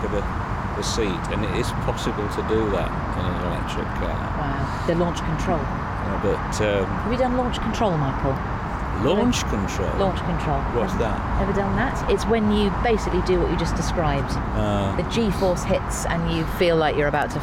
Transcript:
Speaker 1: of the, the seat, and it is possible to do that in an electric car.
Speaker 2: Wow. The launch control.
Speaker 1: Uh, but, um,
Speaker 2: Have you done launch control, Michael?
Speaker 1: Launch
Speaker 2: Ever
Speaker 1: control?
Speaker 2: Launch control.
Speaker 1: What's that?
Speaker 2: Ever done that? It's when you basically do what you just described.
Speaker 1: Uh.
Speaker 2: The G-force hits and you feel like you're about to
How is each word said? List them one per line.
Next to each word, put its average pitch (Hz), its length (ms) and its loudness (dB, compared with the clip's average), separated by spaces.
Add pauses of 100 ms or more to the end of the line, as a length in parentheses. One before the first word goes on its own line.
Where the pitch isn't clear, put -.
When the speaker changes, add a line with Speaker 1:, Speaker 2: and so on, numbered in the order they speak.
Speaker 1:
of 101 80 -2
the, 101 100 0 (560)
the 107 60 -2
seat, 104 500 -2
and 101 100 -2
it 95 140 -2
is 117 140 0 (180)
possible 110 400 -2
to 107 200 -2
do 110 200 2
that 85 220 0 (260)
in 92 80 -2
an 90 220 -2
electric - 400 -2 (100)
car. 85 160 -2 (240)
Speaker 2:
Wow. - 480 -2
The 175 80 2
launch 170 240 2
control. 165 400 0
Speaker 1:
Uh, - 640 -2
but, 92 400 0
um, 101 240 2
Speaker 2:
Have 196 260 -2
you 247 60 2
done 247 180 2
launch 247 220 0
control, 208 400 0
Michael? 135 400 0 (640)
Speaker 1:
Launch 214 420 2
Speaker 2:
Ever - 140 0
Speaker 1:
control? 190 400 0
Speaker 2:
Launch 190 220 2
control. 156 400 0 (200)
Speaker 1:
What's 101 160 0
that? 104 460 0
Speaker 2:
Ever 196 120 0
done 196 240 0
that? 247 340 0
It's 196 140 2
when 214 260 4
you 208 180 4 (140)
basically 185 400 2
do 180 160 2
what 147 100 2
you 180 80 0
just 170 180 0
described. 151 560 0 (240)
Speaker 1:
Uh. 101 400 0
Speaker 2:
The - 140 0
G-force 196 540 2
hits - 420 -2
and 165 260 0
you 160 140 0 (140)
feel 170 180 6
like 151 180 2
you're 147 120 2
about 143 240 0
to 147 100 -4